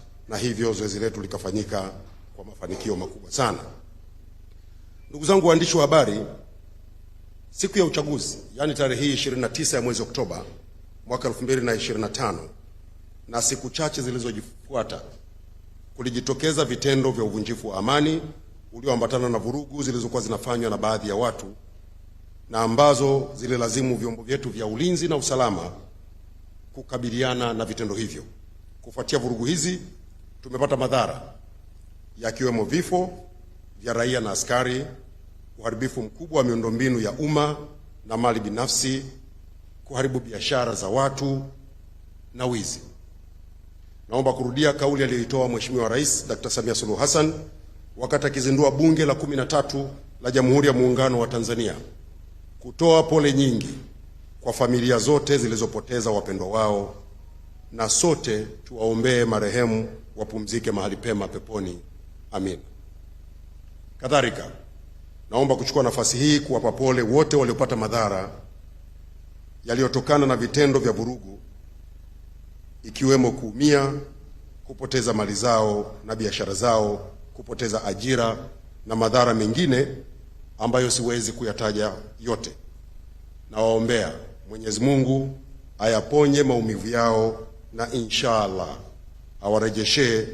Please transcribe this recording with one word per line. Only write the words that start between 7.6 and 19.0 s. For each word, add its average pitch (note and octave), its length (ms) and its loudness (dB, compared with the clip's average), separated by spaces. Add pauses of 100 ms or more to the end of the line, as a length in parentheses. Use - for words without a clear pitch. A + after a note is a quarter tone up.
ya F#3 60 8
uchaguzi, D3 540 -2 (160)
yani C#3+ 200 -2
tarehe C3 280 0
hii C#3+ 120 2
ishirini B2+ 280 -2
na A2+ 60 0
tisa - 280 -2
ya A#2+ 60 0
mwezi A#2 200 -2
Oktoba G2 420 -6 (600)
mwaka B2+ 220 -4
elfu A#2+ 160 -6
mbili C3 220 2
na A#2 80 2
ishirini A2 260 -2
na G#2 80 -2
tano, F#2+ 400 -4 (800)
na A#2 140 0
siku B2+ 280 -2
chache D3+ 320 -2
zilizojifuata, A#2+ 1000 -6 (960)
kulijitokeza C3 680 0
vitendo C3 460 2
vya A2+ 140 -2
uvunjifu G#2+ 440 -4
wa G2 80 -6
amani D3 460 2 (500)
ulioambatana B2 560 0